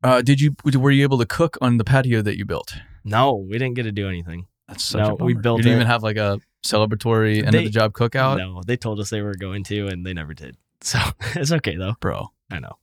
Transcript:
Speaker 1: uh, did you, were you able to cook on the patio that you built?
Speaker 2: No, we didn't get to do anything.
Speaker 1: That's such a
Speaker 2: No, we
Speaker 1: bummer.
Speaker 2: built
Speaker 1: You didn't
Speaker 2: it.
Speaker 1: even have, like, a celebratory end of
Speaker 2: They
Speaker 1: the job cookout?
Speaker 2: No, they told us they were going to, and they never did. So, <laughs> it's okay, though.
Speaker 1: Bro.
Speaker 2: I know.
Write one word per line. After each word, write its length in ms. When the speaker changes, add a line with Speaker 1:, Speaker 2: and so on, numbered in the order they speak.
Speaker 1:
uh, 180
did 200
you, 140
were 160
you 120
able 140
to 80
cook 360
on 160
the 60
patio 380
that 160
you 80
built? 300
Speaker 2:
No, 320
we 220
didn't 180
get 80
to 80
do 160
anything. 380
Speaker 1:
That's 160
such 180
a 80
Speaker 2:
No, 60
we 180
Speaker 1:
bummer. 80
Speaker 2:
built 180
Speaker 1:
You 40
didn't 140
Speaker 2:
it. 40
Speaker 1:
even 60
have, 160
like, 140
a 220
celebratory 720
end 100
of 60
Speaker 2:
They 120
Speaker 1:
the 40
job 240
cookout? 440
Speaker 2:
No, 280
they 120
told 220
us 100
they 120
were 140
going 300
to, 220
and 180
they 80
never 200
did. 240
So, 180
<laughs> 0
it's 160
okay, 260
though. 240
Speaker 1:
Bro. 260
Speaker 2:
I 80
know. 240